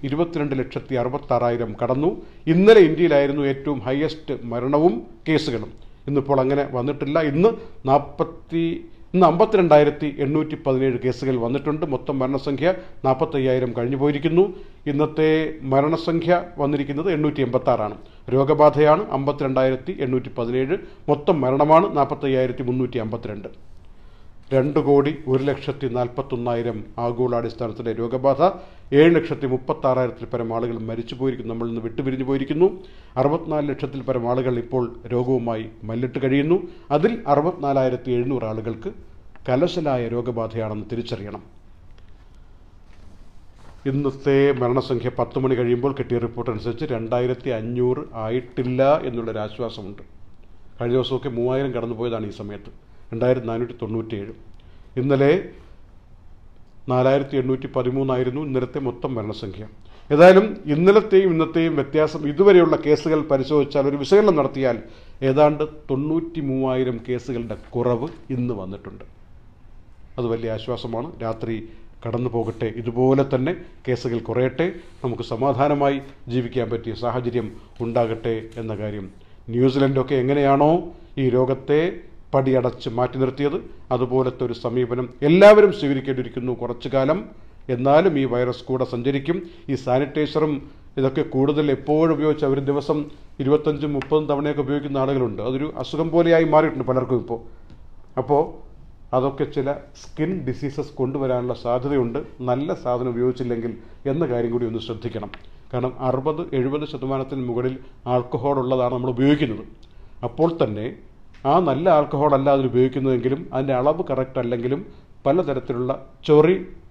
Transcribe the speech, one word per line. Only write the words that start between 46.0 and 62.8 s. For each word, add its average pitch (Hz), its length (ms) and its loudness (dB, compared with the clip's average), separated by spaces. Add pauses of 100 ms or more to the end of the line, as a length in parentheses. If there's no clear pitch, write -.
റിപ്പോർട്ട് 117 260 -6
അനുസരിച്ച് 120 420 -6
രണ്ടായിരത്തി 123 640 -2
അഞ്ഞൂറ് 123 440 -2 (220)
ആയിട്ടില്ല 127 580 -2 (260)
എന്നുള്ളൊരാശ്വാസമുണ്ട്. 110 960 -8 (760)
കഴിഞ്ഞ 120 200 0
ദിവസമൊക്കെ 127 400 -4
മൂവായിരം 131 360 -2
കടന്നുപോയതാണ് 117 560 -4
ഈ 95 100 -12
സമയത്ത്, 101 300 -14 (420)
രണ്ടായിരത്തി 120 380 0
നാനൂറ്റി 120 320 -4
തൊണ്ണൂറ്റിയേഴ്. 110 500 -6 (680)
ഇന്നലെ 139 320 4 (1600)
നാലായിരത്തി 135 480 2
എണ്ണൂറ്റി 131 340 -2
പതിമൂന്നായിരുന്നു 131 720 -2
ഇന്നലത്തെ 127 380 -4
മൊത്തം 127 300 -6
മരണസംഖ്യ. 107 480 -8 (500)
ഏതായാലും 185 320 10 (280)
ഇന്നലത്തെയും 196 600 6
ഇന്നത്തെയും 160 440 0
വ്യത്യാസം, 151 440 0 (100)
ഇതുവരെയുള്ള 170 440 8 (100)